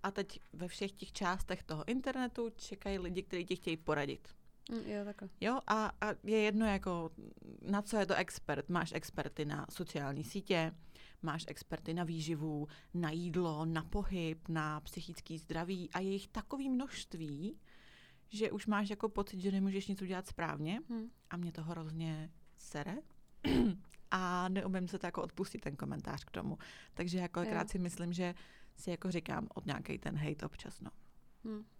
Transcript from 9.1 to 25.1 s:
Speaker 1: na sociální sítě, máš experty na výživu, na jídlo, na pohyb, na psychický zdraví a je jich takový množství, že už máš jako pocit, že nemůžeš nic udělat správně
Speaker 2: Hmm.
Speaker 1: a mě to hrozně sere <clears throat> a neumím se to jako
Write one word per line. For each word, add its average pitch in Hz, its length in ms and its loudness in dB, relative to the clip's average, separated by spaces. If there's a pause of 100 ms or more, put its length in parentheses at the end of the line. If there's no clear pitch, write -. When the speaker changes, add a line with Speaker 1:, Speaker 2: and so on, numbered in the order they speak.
Speaker 1:
na 147 260 -2
sociální 143 540 -2
sítě, 165 500 2 (480)
máš 160 260 0
experty - 460 -4
na 175 100 2
výživu, 156 640 0 (260)
na 175 160 2
jídlo, 165 540 2
na 160 200 2
pohyb, 165 640 0
na 156 320 0
psychický 160 580 -8
zdraví 170 520 -2
a 180 100 -2
je 190 100 2
jich 196 180 -2
takový 269 400 -4
množství, 175 920 -2 (680)
že 214 220 2
už 208 160 -2
máš 208 240 4
jako 214 180 2
pocit, 202 320 0
že 196 120 4
nemůžeš 196 340 4
nic 196 160 -2
udělat 185 240 -2
správně 160 640 0
Speaker 2:
Hmm. 233 220 -4 (200)
Speaker 1:
a 175 60 -4
mě 175 160 -2
to 165 100 -6
hrozně 160 680 -2 (260)
sere 151 400 -4 (460)
<clears throat> 247 680 6
a 180 380 4
neumím 185 400 2
se 190 100 -2
to - 80 -2
jako 175 160 0